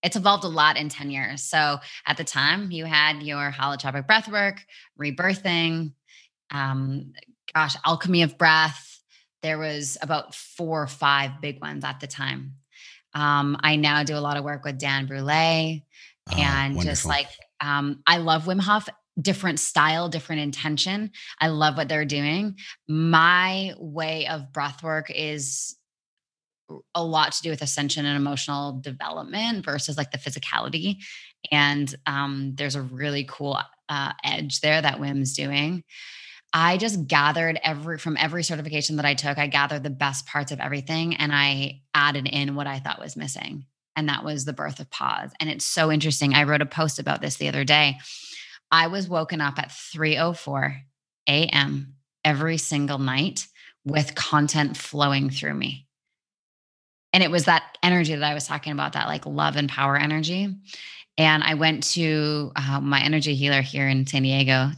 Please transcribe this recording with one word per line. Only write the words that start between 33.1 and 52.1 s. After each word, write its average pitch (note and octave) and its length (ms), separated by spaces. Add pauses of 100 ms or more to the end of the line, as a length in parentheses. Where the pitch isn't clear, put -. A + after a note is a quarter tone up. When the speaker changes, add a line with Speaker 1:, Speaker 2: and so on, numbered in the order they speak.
Speaker 1:
cool, C#3 320 (280)
uh, C#3 260 (100)
edge D3+ 380
there D3+ 180
that D3+ 200
Wim's C#3 340
doing. D3 500 (720)
I E3+ 240
just G3 300
gathered D#3+ 560
every, D#3 340
from D3+ 200
every D#3+ 260
certification D3+ 540
that D3 80
I C#3+ 100
took, C#3+ 220
I D3 100
gathered C#3+ 360
the D3 80
best C#3 360
parts C#3+ 240
of C#3 80
everything D3+ 560
and D3 180
I C#3 480 (120)
added C#3+ 340
in C#3 280
what C#3+ 120
I C#3 120
thought C3+ 200
was - 160
missing. C#3 500 (300)
And D3+ 140
that C#3+ 140
was C#3+ 220
the C#3+ 80
birth D3 260
of D3 100
pause. - 500
And D#3 100
it's C#3 160
so D#3+ 260
interesting. D3 420
I D3 100
wrote D3 180
a D3+ 40
post D#3 340
about C#3+ 220
this C#3+ 140
the D3 140
other C#3 160
day. C#3+ 320 (760)
I E3 160
was F#3+ 220
woken D#3+ 320
up C#3+ 180
at - 120
three D#3 460
oh E3 160
four C#3 420 (520)
A D3 180
M C#3+ 500 (280)